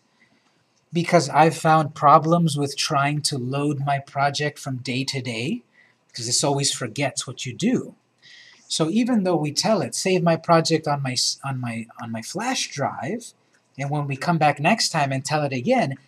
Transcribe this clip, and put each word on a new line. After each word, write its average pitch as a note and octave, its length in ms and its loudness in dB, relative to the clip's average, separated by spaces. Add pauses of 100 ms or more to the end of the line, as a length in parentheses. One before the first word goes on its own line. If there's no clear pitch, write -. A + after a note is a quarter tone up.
(920)
because E3 340 2
I've D3+ 300 4
found D#3+ 360 2
problems D#3 640 6
with C#3+ 200 -2
trying D3 460 0
to C#3+ 140 -2
load C#3 480 -2
my C#3+ 140 0
project C#3+ 580 -2
from C3 200 -8
day B2+ 260 -4
to C3+ 180 -6
day B2+ 420 -6 (440)
because A#2 200 -10
this B2+ 180 0
always C#3+ 260 0
forgets C3 560 -6
what - 180 -12
you B2 80 -8
do. - 400 -2 (760)
So D#3+ 200 0
even A3+ 340 2
though F3+ 120 2
we D3+ 160 0
tell F#3+ 300 0
it, A#2+ 120 -6
"Save F#3 300 0
my E3 140 4
project E3 500 2
on C#3 160 -2
my C3 80 -2
s-, - 320 -2
on C3+ 160 -6
my, A2+ 280 -6 (140)
on A2+ 80 -10
my A2+ 120 -6
flash A#3 480 -6
drive," C#3 640 -6 (440)
and C#3 120 -6
when C#3+ 180 -2
we C3+ 80 -4
come E3+ 220 0
back D3 240 2
next G3 280 2
time C#3+ 220 0
and C3 140 -4
tell D3+ 180 0
it C3+ 80 -2
again, C#3 440 0 (120)